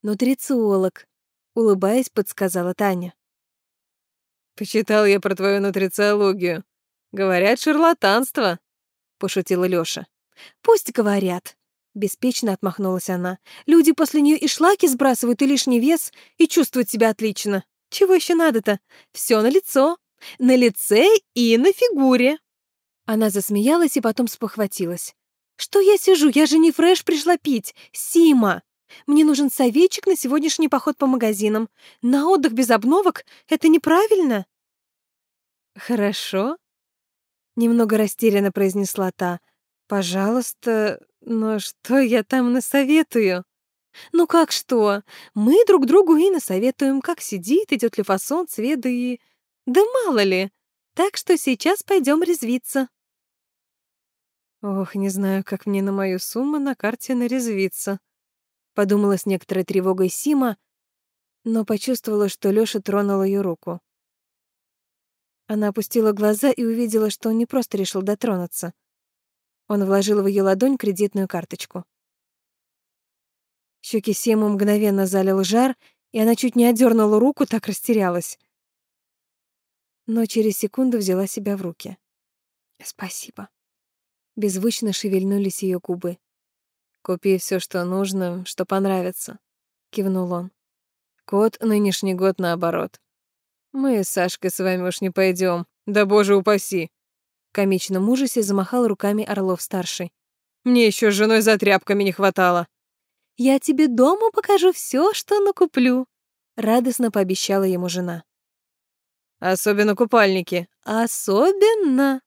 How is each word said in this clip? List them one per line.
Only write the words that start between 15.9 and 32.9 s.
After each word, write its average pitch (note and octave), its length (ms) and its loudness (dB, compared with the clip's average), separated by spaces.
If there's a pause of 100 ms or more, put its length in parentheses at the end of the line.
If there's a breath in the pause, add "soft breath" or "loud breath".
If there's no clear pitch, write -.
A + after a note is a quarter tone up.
и E4 100 6
чувствуют B3+ 420 0
себя A3+ 200 2
отлично. G#3 540 -4 (260)
Чего F#4 240 2
ещё F4 220 2
надо-то? A3+ 440 2 (320 soft breath)
Всё A3 300 0
налицо. C#4+ 560 2 (420 loud breath)
На B3+ 160 6
лице A#3+ 520 4 (260)
и A#3 240 2
на D#4+ 160 4
фигуре". C4+ 640 2 (680)
Она A3 240 0
засмеялась A3 680 0
и A#3+ 40 0
потом A3+ 260 -2
спохватилась. G3 880 -6 (400)
"Что - 240 0
я G4 180 6
сижу? D#4 360 4
Я D4+ 120 4
же D4 120 2
не D#4+ 140 6
фреш E4+ 320 2
пришла E4 340 0
пить. B3+ 380 -4 (160 soft breath)
Сима, B3 720 2 (420 loud breath)
мне D4+ 200 4
нужен C#4+ 260 2
советчик C#4+ 560 2
на F#4 80 4
сегодняшний D4+ 540 -2
поход C#4+ 280 -2
по C#4 80 -2
магазинам. G#3+ 640 0 (320 soft breath)
На C#4 260 2
отдых D4+ 260 2
без A#3+ 180 0
обновок — D4 540 2 (240 soft breath)